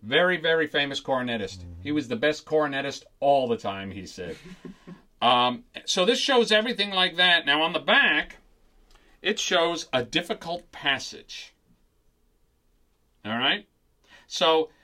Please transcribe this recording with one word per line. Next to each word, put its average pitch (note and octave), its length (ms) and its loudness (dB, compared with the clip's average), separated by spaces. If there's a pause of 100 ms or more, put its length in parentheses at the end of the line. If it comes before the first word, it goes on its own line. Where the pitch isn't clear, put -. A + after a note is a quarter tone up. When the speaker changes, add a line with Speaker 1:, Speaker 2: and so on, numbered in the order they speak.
Speaker 1:
very, E3 360 2
very E3 280 0
famous C#3 340 -4
cornetist. A#2+ 580 -4
Speaker 2:
Mm-hmm. F2 260 -16
Speaker 1:
He D3 80 -4
was D3 160 -2
the A#2+ 80 -4
best D3+ 300 0
cornetist C#3 580 -2 (160)
all C#3 260 4
the A#2 100 0
time, G2 360 -8
he F#2 140 -12
said. E2+ 360 -12
<laughs> - 40 -20 (760)
Um, B2 400 2 (220)
so F3+ 200 0
this B3 140 2
shows B3 320 2
everything G#3+ 400 0
like F3+ 240 0
that. F3 320 4
Now, D3 160 2
on E3 120 0
the D#3 40 -2
back, F3 600 2 (840)
it G3 180 -2
shows E3+ 540 0
a B2+ 100 0
difficult E3+ 720 -6
passage. - 840 -6 (1700)
All A2 140 -4
right? D#3+ 300 -2 (580)
So, D#3+ 440 2 (140)